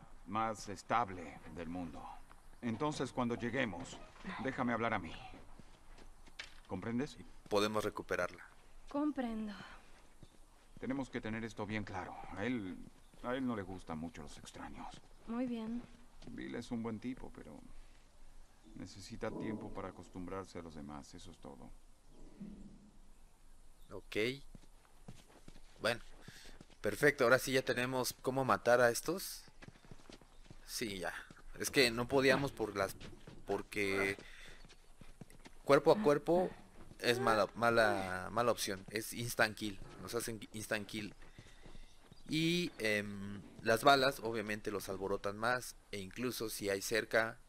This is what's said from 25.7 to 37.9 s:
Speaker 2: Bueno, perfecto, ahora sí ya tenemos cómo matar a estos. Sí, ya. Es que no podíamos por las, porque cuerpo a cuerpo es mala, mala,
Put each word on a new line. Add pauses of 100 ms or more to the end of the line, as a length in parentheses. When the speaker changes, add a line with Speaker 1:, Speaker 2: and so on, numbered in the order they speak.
Speaker 2:
Bueno, (800)
perfecto,
ahora
sí
ya
tenemos
cómo
matar
a
estos. (1200)
Sí,
ya. (480)
Es
que
no
podíamos
por
las, (520)
porque (1500)
cuerpo
a
cuerpo (480)
es
mala,
mala,